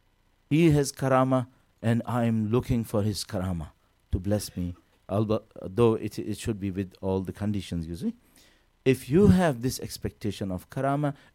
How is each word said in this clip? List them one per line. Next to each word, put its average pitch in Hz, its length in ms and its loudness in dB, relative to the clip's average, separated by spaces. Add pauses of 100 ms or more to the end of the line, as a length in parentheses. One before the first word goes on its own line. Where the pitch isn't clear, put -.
(480)
he 160 220 6
has 147 220 2
Karama, 131 540 2 (360)
and 117 240 2
I 120 180 -2
am 110 280 0
looking 120 320 0
for 104 180 -2
his 104 220 -4
Karama 90 460 -6 (420)
to 107 60 0
bless 101 380 -2
me, 90 200 -6 (320)
alba-, 107 340 0 (200)
though 110 320 2
it, - 240 -6
it 107 200 -6
should 107 220 -6
be 98 100 -4
with 92 300 -6
all 95 200 -2
the 92 120 -6
conditions, 95 540 -4
you 82 100 -10
see. 214 180 -6 (680)
If 131 240 0
you 190 200 6
have 170 340 4
this 127 180 -2
expectation - 680 -8
of 92 200 -8
Karama 139 440 -2 (200)